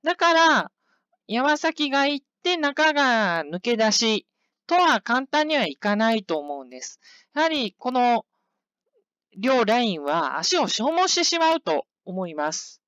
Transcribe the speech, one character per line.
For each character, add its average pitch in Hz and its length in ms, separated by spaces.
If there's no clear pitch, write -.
だ 339 120
か 339 180
ら、 311 380
山 269 300
崎 302 320
が 277 180
行 285 140
っ - 40
て 349 140
中 302 360
が 220 520
抜 165 160
け 233 160
出 220 140
し 220 360
と 339 80
は 320 260
簡 262 260
単 302 200
に 311 80
は 247 100
い 147 100
か 208 200
な 226 180
い 214 100
と 165 140
思 147 240
う 131 40
ん 123 40
で 127 120
す。 - 180
や 302 100
は 330 60
り 269 280
こ 254 140
の 247 340
両 240 280
ラ 226 140
イ 220 160
ン 147 80
は 147 360
足 349 180
を 254 100
消 262 280
耗 370 120
し 349 80
て 349 80
し 339 160
ま 320 160
う 320 60
と 156 240
思 185 220
い 160 80
ま 151 160
す。 - 360